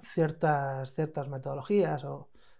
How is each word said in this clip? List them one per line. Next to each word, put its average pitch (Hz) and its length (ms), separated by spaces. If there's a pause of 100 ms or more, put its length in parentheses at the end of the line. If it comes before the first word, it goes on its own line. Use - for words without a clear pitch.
ciertas, 147 920
ciertas 151 340
metodologías 143 760
o 139 240 (320)